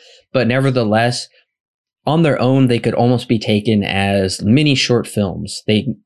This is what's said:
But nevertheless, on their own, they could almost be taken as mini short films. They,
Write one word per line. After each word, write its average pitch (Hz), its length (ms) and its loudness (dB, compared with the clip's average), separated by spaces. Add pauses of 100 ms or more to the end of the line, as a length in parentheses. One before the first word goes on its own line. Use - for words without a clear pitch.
(320)
But 123 140 0
nevertheless, 123 800 0 (760)
on 160 180 2
their 143 180 0
own, 131 260 4
they 120 140 0
could 120 140 -2
almost 120 340 0
be 113 100 0
taken 104 460 0
as 98 580 -2
mini 135 320 2
short 120 320 -2
films. 90 600 -6
They, 107 200 0 (200)